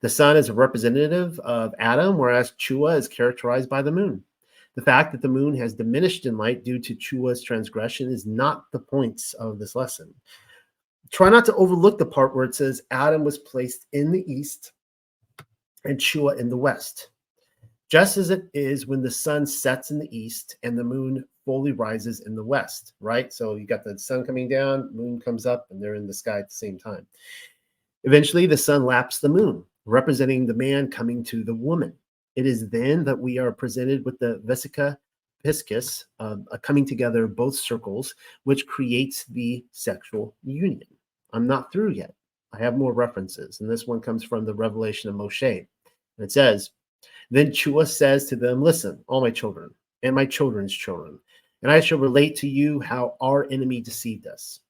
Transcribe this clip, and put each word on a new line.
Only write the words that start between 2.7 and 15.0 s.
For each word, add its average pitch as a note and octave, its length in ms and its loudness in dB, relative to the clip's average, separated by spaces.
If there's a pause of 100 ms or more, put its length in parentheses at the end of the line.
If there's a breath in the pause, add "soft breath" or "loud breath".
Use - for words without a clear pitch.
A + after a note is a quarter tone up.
is B2 100 -2
characterized B2 600 0
by C3+ 120 -2
the D3 120 0
moon. E3 280 -2 (540 soft breath)
The B2 60 -8
fact D3 320 6
that A#2 80 -10
the C3+ 80 0
moon C#3 260 2
has A#2 180 -2
diminished C3+ 520 0
in A#2 120 -2
light A2 280 -2
due B2 140 -4
to A#2 160 -8
Chua's B2 460 -4
transgression A2+ 720 -4
is G2+ 140 -6
not B2 480 -2
the - 60 -4
points B2+ 560 -4
of A2 220 -8
this G2+ 160 -12
lesson. B2+ 400 -8 (1000 soft breath)
Try F#3+ 180 8
not A#3 160 10
to A3 100 4
overlook F#3 420 6
the D#3+ 80 2
part C#3 300 2
where C3 80 0
it B2+ 120 -4
says C3+ 260 -2 (100)
Adam D3 320 2
was C#3+ 140 -2
placed - 560 -8
in C#3+ 180 0
the F#3 180 -2
east C#3+ 440 -10 (1120)